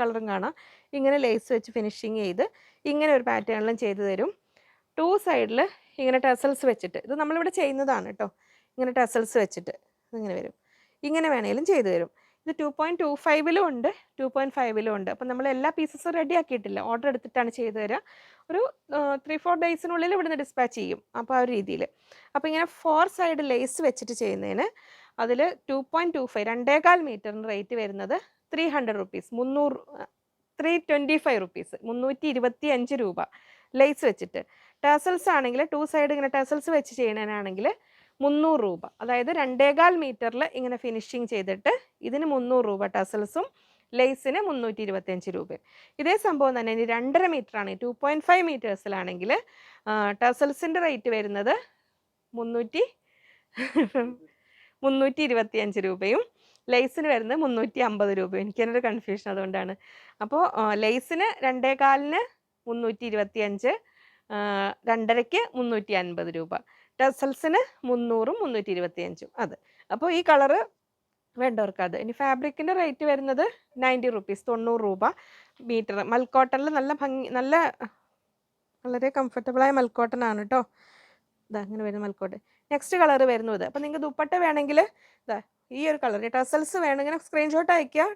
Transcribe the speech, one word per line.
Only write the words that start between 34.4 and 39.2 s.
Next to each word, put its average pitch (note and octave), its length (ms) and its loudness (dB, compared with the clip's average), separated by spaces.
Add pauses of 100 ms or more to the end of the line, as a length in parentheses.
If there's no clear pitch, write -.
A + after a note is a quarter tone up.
ടാസൽസ് D4+ 460 2
ആണെങ്കിൽ C4 320 2 (120)
ടു D4 120 0
സൈഡ് D4 280 2
ഇങ്ങനെ C#4 220 -2
ടാസൽസ് C#4+ 400 -2
വെച്ച് C#4 200 0
ചെയ്യണതിനാണെങ്കിൽ G#3+ 680 -4 (540)
മുന്നൂറ് D4 440 4
രൂപ. F3 200 -4 (180)
അതായത് B3 360 -2